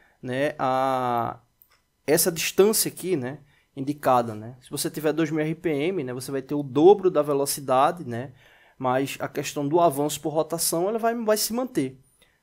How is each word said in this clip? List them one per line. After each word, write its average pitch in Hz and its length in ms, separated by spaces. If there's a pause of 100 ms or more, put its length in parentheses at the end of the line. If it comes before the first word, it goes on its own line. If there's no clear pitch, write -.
(220)
né, 135 360
a 127 840 (640)
essa 165 240
distância 190 600
aqui, 180 260
né, 131 220 (360)
indicada, 131 600
né? 110 260
Se - 80
você 147 220
tiver 151 240
dois 156 160
mil 156 120
R 156 120
P 165 160
M, 156 340
né, 127 80
você 127 180
vai 135 120
ter 143 120
o 147 80
dobro 175 480
da 151 120
velocidade, 143 840
né? 123 260 (440)
Mas 135 420
a 139 100
questão 147 380
do 160 140
avanço 147 400
por 147 140
rotação, 165 520
ela 220 120
vai, 226 160
vai 214 240
se 214 160
manter, 196 440 (440)